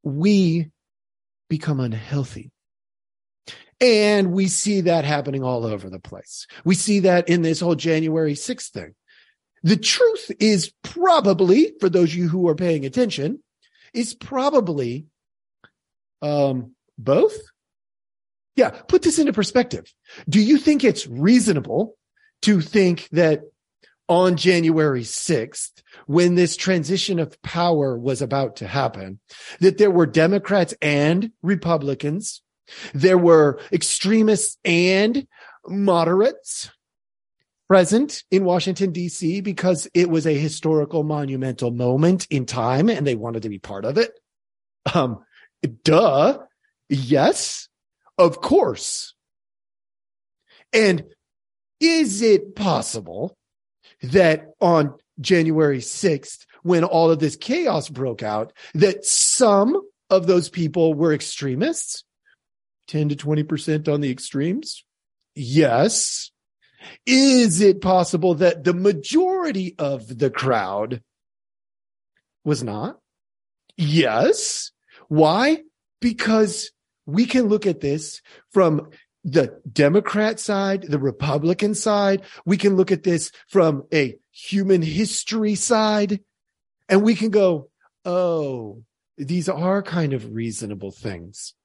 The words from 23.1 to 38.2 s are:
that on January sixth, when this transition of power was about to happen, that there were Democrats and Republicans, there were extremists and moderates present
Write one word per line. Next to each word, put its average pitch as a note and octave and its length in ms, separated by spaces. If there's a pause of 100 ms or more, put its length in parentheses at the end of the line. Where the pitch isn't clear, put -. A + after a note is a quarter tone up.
that D#3 280 (680)
on F3+ 280
January D#3+ 680
sixth, - 760 (240)
when F3 280
this F3 220
transition F3+ 600
of D3 240
power D#3 560
was B2+ 220
about C3+ 360
to G#2 100
happen, G2 540 (400)
that F#3+ 180
there G#3 120
were E3+ 160
Democrats F3 760
and D#3 500 (100)
Republicans, D#3 1000 (520)
there F3+ 240
were D#3+ 420 (120)
extremists G#3+ 920
and F#3+ 600 (400)
moderates F#3+ 1040 (1000)
present G3 640